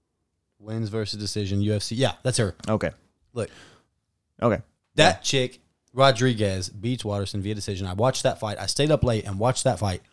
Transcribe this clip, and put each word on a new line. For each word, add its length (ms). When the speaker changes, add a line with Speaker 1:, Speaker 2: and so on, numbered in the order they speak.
Speaker 1:
Wins 300
versus 300
decision, 420
U 120
F 100
C. 120
Yeah, 180
that's 140
her. 180
Speaker 2:
Okay. 240
Speaker 1:
Look. 160
Speaker 2:
Okay. 200
Speaker 1:
That 220
Speaker 2:
Yeah. 40
Speaker 1:
chick, 380
Rodriguez, 760
beats 360
Watterson 360
via 140
decision. 320
I 60
watched 300
that 160
fight. 200
I 60
stayed 260
up 120
late 220
and 140
watched 260
that 140
fight. 220